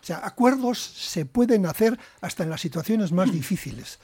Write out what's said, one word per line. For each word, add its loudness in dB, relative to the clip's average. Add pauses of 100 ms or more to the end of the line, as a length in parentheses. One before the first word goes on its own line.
O -20
sea, -8
acuerdos 2
se -6
pueden 4
hacer 0 (220)
hasta -4
en -4
las -6
situaciones 0
más 4
difíciles. -6